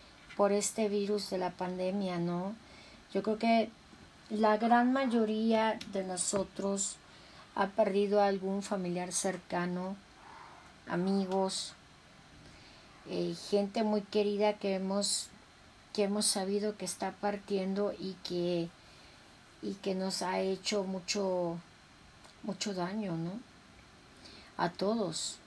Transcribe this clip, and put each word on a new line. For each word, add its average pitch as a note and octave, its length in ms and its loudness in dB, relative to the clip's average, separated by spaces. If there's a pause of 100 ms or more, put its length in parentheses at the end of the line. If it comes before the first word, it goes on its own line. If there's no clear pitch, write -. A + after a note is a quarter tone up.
(360)
por G3+ 160 4
este G#3 360 2
virus G3+ 420 0
de F#3+ 80 -2
la F3+ 140 -2
pandemia, F#3 680 -2
¿no? F3 360 -2 (600)
Yo G3 100 0
creo A3 160 0
que A3+ 320 4 (580)
la G#3+ 280 4
gran A#3+ 360 4
mayoría A3 840 2 (120)
de F#3+ 120 -2
nosotros F#3+ 920 -2 (580)
ha G3 120 2
perdido G3+ 540 4
a G3+ 60 6
algún G3 340 0
familiar F3+ 500 -2
cercano, F3+ 840 -2 (920)
amigos, F#3+ 840 0 (1300)
eh, F3 280 -2 (140)
gente G3+ 340 2
muy G#3+ 180 2
querida G#3 520 2
que G3+ 220 -2
hemos, G3 540 -2 (640)
que G#3 100 2
hemos G3+ 220 2
sabido G3+ 520 0
que F#3 80 -8
está F#3+ 260 -4
partiendo G3+ 840 -2
y F#3+ 160 -6 (100)
que, F3 460 0 (920)
y G#3 140 -6
que G3 200 -2
nos F#3+ 260 -2
ha F#3+ 180 0
hecho F#3+ 440 0
mucho, F#3 760 -2 (840)
mucho G#3 300 -4
daño, F#3 440 -4
¿no? E3 140 -4 (1300)
A E3+ 120 0
todos, G3 760 -2